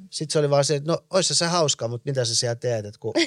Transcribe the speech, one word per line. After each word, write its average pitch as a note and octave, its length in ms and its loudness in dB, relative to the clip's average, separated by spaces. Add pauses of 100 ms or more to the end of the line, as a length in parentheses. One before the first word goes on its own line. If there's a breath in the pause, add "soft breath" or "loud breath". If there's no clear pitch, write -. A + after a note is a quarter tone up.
(100)
Sit D#3 200 -8
se D#3+ 80 2
oli C#3+ 120 2
vaan C#3+ 140 6
se, D3 100 0
että D3 180 -2
no, - 180 -4
ois F#3+ 180 2
se, D3 60 0
se E3+ 120 2
hauska, D#3 420 0
mut A#2+ 160 -8
mitä C3 200 0
sä A2+ 100 -2
siellä A#2 220 0
teet, A#2 300 -4
et G#2 120 -14
kun A2 160 -6 (120)